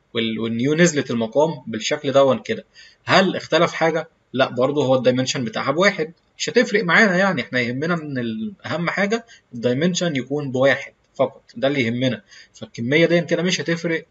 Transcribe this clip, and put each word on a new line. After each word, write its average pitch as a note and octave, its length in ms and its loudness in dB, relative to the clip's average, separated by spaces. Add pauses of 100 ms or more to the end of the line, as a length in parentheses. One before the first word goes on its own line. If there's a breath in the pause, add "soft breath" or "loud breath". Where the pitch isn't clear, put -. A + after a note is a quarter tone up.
(140)
وال-، A2+ 260 -2
والنيو A#2 360 0
نزلت D#3 360 2
المقام C3+ 560 0
بالشكل C3 440 -4
دون C3 280 4
كده، G#2 260 -8 (400 loud breath)
هل F3 300 4
اختلف D#3+ 380 0
حاجة؟ D#3+ 360 -2 (240)
لا، B2+ 160 2
برضه C3 360 0
هو C3 100 4
الدايمنشن B2+ 480 0
بتاعها A2+ 280 -4
بواحد، E3+ 400 0 (260)
مش - 120 -6
هتفرق G#3+ 340 2
معانا F3 340 4
يعني، F#3 240 2
احنا B2+ 180 -4
يهمنا C3 340 -2
ان D3+ 240 -6
ال-، A2 360 -4 (120)
اهم D#3 240 -4
حاجة G3+ 360 -2 (280 loud breath)
الدايمنشن D3 640 0
يكون C3+ 360 -4
بواحد B2+ 420 2 (220)
فقط، - 260 -2 (140)
ده A#2 120 -2
اللي C#3 160 0
يهمنا. A#2+ 380 -2 (320 loud breath)
فالكمية C3 520 0
دي E3+ 160 2
كده E3 220 -2
مش F3+ 180 -2
هتفرق، E3 500 -4